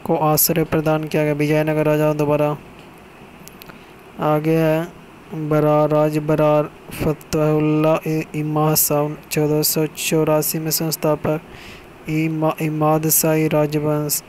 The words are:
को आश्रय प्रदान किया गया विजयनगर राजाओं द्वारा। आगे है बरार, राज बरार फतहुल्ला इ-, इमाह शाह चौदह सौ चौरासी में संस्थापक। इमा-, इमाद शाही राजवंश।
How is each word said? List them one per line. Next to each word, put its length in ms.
को 120
आश्रय 480
प्रदान 400
किया 200
गया 80
विजयनगर 540
राजाओं 300
द्वारा। 400
आगे 360
है 320
बरार, 540
राज 300
बरार 520
फतहुल्ला 1000
इ-, 180
इमाह 400
शाह 560
चौदह 320
सौ 240
चौरासी 720
में 120
संस्थापक। 680
इमा-, 540
इमाद 460
शाही 400
राजवंश। 800